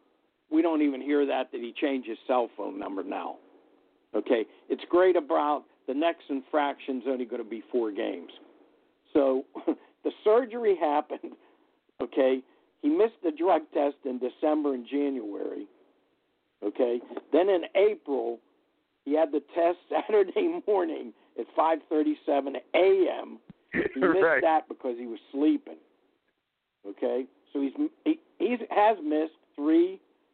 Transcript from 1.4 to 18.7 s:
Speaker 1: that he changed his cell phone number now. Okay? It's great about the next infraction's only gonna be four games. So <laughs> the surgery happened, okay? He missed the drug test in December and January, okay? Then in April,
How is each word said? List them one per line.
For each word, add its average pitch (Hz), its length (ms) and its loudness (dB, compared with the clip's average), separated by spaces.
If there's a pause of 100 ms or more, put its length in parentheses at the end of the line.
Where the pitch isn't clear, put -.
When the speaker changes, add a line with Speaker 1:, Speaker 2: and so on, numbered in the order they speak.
Speaker 1:
that 123 80 -8
he 117 180 -8
changed 135 300 -2
his 110 80 -8 (100)
cell 123 300 0
phone 98 200 -8
number 95 260 -8
now. 92 340 -10 (800)
Okay? 110 300 0 (240)
It's 131 200 -4
great 180 260 6
about 147 480 -2 (240)
the 135 60 -4
next 165 360 -2
infraction's 139 760 -4
only 127 180 -4
gonna 120 200 -8
be 107 260 -12
four 113 200 0
games. 98 400 -6 (840)
So 139 320 2 (100)
<laughs> - 480 -6
the 147 80 -4 (140)
surgery 220 540 2
happened, 147 540 -2 (680)
okay? 131 400 2 (400)
He 147 80 0
missed 202 340 2
the 170 80 0
drug 160 320 0 (100)
test 143 220 0 (100)
in 127 140 -6
December 147 560 -2
and 120 120 -8
January, 131 800 -4 (1000)
okay? 120 360 -2 (340)
Then 180 160 4
in 185 120 2 (140)
April, 143 640 0 (680)